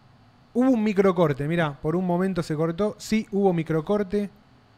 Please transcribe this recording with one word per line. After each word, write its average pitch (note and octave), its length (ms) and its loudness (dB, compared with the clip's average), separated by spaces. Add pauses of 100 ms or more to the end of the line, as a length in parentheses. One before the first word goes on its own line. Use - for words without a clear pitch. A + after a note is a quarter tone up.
(540)
Hubo B3+ 180 4
un A3 100 2
microcorte, F3+ 640 2
mirá, D#3 340 -2
por D#3 140 -2
un F#3 100 0
momento F3 380 -2
se D#3 140 -6
cortó. E3 420 -2
Sí, A3 320 -2
hubo G3 220 2
microcorte. F#3 760 -2 (500)